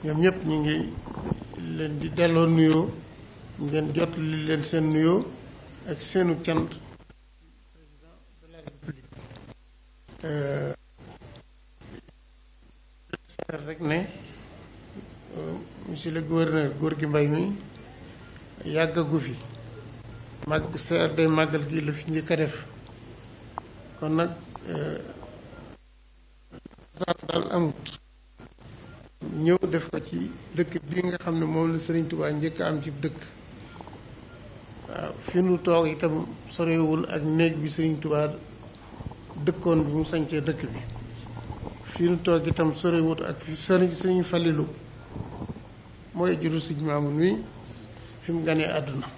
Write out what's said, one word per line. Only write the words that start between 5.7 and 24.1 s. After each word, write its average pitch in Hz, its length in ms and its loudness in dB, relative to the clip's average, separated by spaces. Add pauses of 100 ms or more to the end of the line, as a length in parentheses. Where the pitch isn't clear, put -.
ak 156 120 -6
seenu 175 420 4
cant. 160 260 2 (3500)
Euh, 143 480 -2 (3000)
rek 160 140 -10
ne, 151 140 2 (1400)
euh, 156 160 -6 (360)
monsieur 165 240 -4
le 160 100 -2
gouverneur 156 580 4
Gorgui 156 260 0
Mbaye 147 220 6
mi 180 280 2 (1080)
yàggagu 160 540 2
fi. 127 160 -2 (1120)
Mag 156 160 2 (140)
C 170 200 0
R 165 180 4
D 160 120 6
màggal 156 420 4
gi 160 160 -2
la 147 80 0
fi 147 180 -6
njëkk 156 200 0
a 170 60 6
def. 151 300 -2 (1300)
Kon 156 160 -4